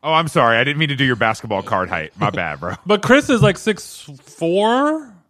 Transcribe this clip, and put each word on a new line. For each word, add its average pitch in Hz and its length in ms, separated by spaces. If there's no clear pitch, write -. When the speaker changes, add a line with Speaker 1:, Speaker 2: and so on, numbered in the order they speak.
Speaker 1:
Oh, 151 100
I'm 160 160
sorry. 117 300
I 123 60
didn't 143 140
mean 156 120
to 143 60
do 135 80
your 127 120
basketball 107 460
card 92 260
height. 82 320
My 104 100
bad, 82 300
bro. 87 200
<laughs> - 60
Speaker 2:
But 208 160
Chris 277 280
is, 233 120
like, 202 160
six - 500
four. 240 920